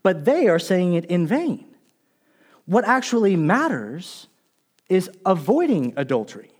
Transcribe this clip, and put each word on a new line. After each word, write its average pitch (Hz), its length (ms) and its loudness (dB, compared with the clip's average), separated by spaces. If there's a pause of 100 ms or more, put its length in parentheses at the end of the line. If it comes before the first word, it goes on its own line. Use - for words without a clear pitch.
but 175 220 0
they 277 240 2
are 170 120 4
saying 180 340 0
it 170 120 -2
in 175 220 0
vain. 285 380 -4 (1000)
What 202 200 2
actually 226 500 2
matters 165 920 -2 (600)
is 185 240 0 (140)
avoiding 185 720 0
adultery. 123 640 -4